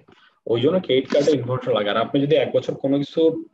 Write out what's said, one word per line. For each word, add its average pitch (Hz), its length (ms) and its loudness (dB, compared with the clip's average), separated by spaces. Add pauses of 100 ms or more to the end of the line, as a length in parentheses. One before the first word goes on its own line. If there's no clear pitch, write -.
(460)
ওই 120 160 -2
জন্য 165 180 2
credit 131 340 -2
কার্ডে 147 180 2
ইনফরমেশন 127 420 -2
লাগে। 104 160 0
আর 104 80 0
আপনি 113 240 0
যদি 143 140 2
এক 127 180 2
বছর 135 220 -2
কোনো 139 220 -2
কিছু, 160 460 0 (100)